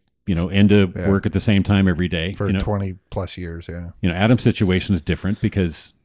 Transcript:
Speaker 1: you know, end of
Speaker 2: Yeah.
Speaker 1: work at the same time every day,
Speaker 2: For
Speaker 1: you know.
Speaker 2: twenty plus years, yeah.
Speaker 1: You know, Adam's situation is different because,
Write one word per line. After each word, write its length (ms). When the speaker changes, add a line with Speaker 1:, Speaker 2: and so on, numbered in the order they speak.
Speaker 1:
you 80
know, 160
end 220
of 240
Speaker 2:
Yeah. 140
Speaker 1:
work 180
at 60
the 60
same 240
time 240
every 200
day, 260
Speaker 2:
For 140
Speaker 1:
you 60
know. 60
Speaker 2:
twenty 360
plus 260
years, 320
yeah. 200
Speaker 1:
You 80
know, 60
Adam's 260
situation 540
is 60
different 400
because, 520